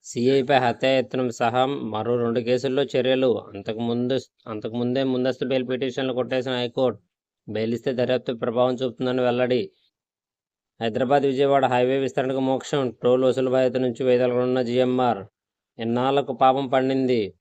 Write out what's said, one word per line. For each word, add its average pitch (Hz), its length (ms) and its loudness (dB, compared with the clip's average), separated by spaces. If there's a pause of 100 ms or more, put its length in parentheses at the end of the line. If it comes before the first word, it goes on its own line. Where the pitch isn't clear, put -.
సీఐపై 131 560 2
హత్యాయత్నం 127 720 0
సహా 123 360 0
మరో 120 500 -4
రెండు 117 240 0
కేసుల్లో 127 420 -2
చర్యలు. 131 560 0 (160)
అంతకుముందు, 117 640 -4 (280)
అంతకుముందే 120 580 -4
ముందస్తు 127 400 -2
బెయిల్ 127 240 -2
పిటిషన్లు 131 440 -4
కొట్టేసిన 127 400 0
హైకోర్టు, 123 480 0 (480)
బెయిల్ 113 260 -2
ఇస్తే 127 180 -2
దర్యాప్తు 123 400 0
ప్రభావం 120 420 0
చూపుతుందని 127 480 -2
వెల్లడి. 123 480 0 (1120)
హైదరాబాద్ 120 420 0
విజయవాడ 139 440 2
హైవే 127 320 2
విస్తరణకు 131 400 -2
మోక్షం, 131 640 -2
టోల్ 127 220 4
వసూలు 127 260 2
బాధ్యత 127 300 2
నుంచి 127 240 -2
వైదొలగనున్న 127 580 2
జీఎంఆర్. 123 640 2 (540)
ఇన్నాళ్లకు 127 540 0
పాపం 131 360 2
పండింది. 131 720 0